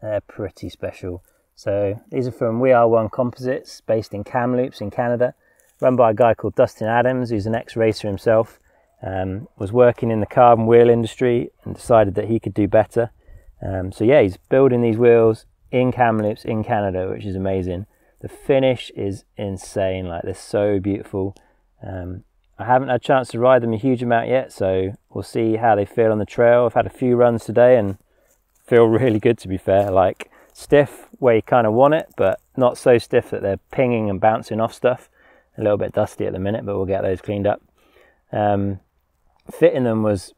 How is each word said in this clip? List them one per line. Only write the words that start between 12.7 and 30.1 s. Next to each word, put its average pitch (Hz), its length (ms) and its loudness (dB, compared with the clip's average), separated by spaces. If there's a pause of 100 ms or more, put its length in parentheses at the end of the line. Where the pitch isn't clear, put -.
Um, 95 300 -8
so - 120 -4
yeah, 139 160 4
he's 95 160 0
building 131 460 2
these 113 160 0
wheels 117 480 4 (240)
in 127 220 0
Kamloops 113 520 -2
in 110 200 -6
Canada, 98 440 -4
which 104 160 -10
is 95 120 -8
amazing. 95 500 -6 (340)
The - 80 -14
finish 131 680 -2
is 98 280 -8 (120)
insane, 95 720 -6
like, 85 160 -10
they're 95 100 -10
so 104 460 -4
beautiful. 98 560 -8 (440)
Um, 92 440 -14 (340)
I 104 60 -12
haven't 127 240 2
had 123 80 -2
a - 80 -6
chance 131 240 0
to 120 100 -10
ride 123 240 4
them 117 100 -2
a 110 40 -4
huge 123 260 -2
amount 117 240 0
yet, 123 260 -2
so 95 420 -2 (160)
we'll 101 120 -12
see 113 320 -2
how 110 220 2
they 101 80 0
feel 110 260 0
on 107 80 0
the 101 80 -4
trail. 120 380 2
I've 117 100 -2
had 113 120 0
a 92 40 -10
few 123 240 -2
runs 120 300 2
today 120 320 4
and 101 220 -2 (680)
feel 117 200 6
really 113 340 2
good, 113 180 0
to - 100 -16
be 95 100 -6
fair. 98 340 0
Like, 92 360 0 (240)